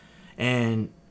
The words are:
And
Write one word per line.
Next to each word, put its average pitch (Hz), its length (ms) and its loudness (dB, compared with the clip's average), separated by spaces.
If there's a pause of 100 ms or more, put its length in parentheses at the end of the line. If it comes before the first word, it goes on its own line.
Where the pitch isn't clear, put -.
(380)
And 117 520 0 (220)